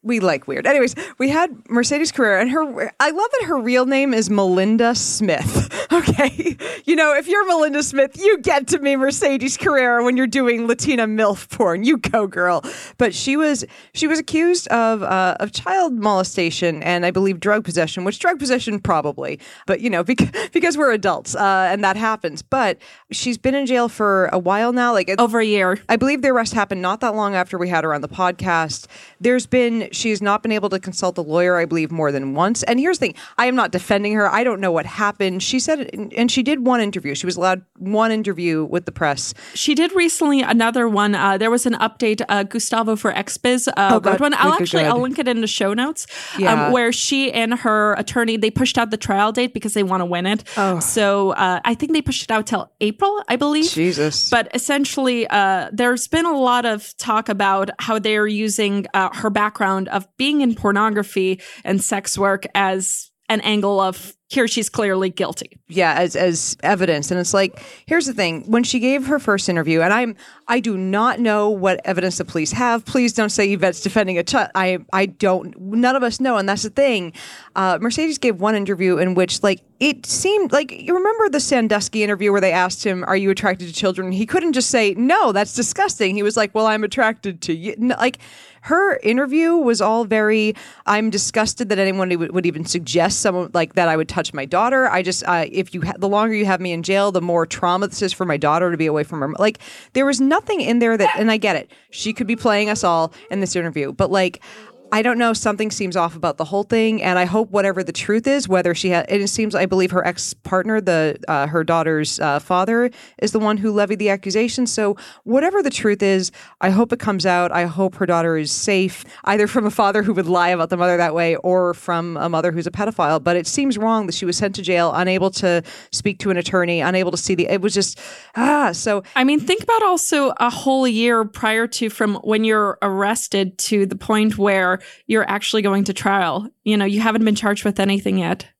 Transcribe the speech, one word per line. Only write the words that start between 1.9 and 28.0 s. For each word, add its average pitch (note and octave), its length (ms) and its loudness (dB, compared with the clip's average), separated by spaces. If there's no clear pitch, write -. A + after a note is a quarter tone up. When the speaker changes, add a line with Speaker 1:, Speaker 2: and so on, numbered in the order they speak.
Speaker 1:
Carrera, G#3 300 2
and A#3+ 100 2
her, C#4+ 480 -2
I C#4+ 120 4
love G4+ 280 -2
that A4+ 80 -2
her D4+ 140 0
real B3 260 2
name C4+ 280 2
is G#3+ 160 0
Melinda G3+ 680 2
Smith. - 800 -2
<laughs> - 40 -8
Okay. D#4+ 640 0
You D#4 120 2
know, D4+ 180 4
if C#4+ 140 0
you're G4+ 180 2
Melinda D4+ 360 2
Smith, C4+ 360 0
you G4 220 4
get C#4+ 280 0
to D#4+ 100 0
be C#4 180 2
Mercedes C4+ 640 0
Carrera B3 440 2
when B3 140 2
you're C4 100 2
doing A#3+ 400 0
Latina A#3 400 0
milf G#3+ 440 0
porn. G3 340 -2
You C#4 140 4
go, A3 280 0
girl. F3+ 380 -2
But A3+ 180 0
she C4+ 220 -2
was, D4+ 300 0
she - 140 -2
was D#4 120 2
accused E4+ 500 0
of, A3+ 340 0
uh, F#3 360 0
of G#3 140 -6
child F4+ 400 0
molestation F#3 880 0
and F3 220 -2
I F3 60 2
believe F#3+ 300 0
drug G#3 240 0
possession, E3+ 400 -4
which G#3 160 -4
drug F#4+ 180 0
possession B3 420 -2
probably, D3 580 -2
but, F#3+ 140 0
you A3+ 100 -2
know, E3+ 120 0
bec-, A3 400 0
<laughs> G#4+ 100 -8
because E4 260 0
we're C#4 140 2
adults, G3+ 440 -2
uh, F#3+ 340 2
and G3+ 140 -2
that F#3+ 140 2
happens. G#3+ 420 -4
But A#3+ 380 -2
she's A#3+ 260 -6
been C4 180 -2
in C#4 120 -2
jail A#3+ 240 0
for G3 420 2
a F#3 60 0
while G3+ 340 0
now. A#3+ 220 2
Like, F#3 160 0
it G3 100 0
Speaker 2:
Over A#3 200 2
a A3 40 2
year. G3+ 340 2
Speaker 1:
I A#3 60 4
believe C4+ 260 0
the C#4 60 2
arrest A#3+ 260 0
happened G3 260 -2
not F#3 200 -2
that A#3 140 0
long G#3 200 -2
after F3+ 240 -2
we F3 100 -2
had E3 160 0
her D#3 80 0
on D3 80 -2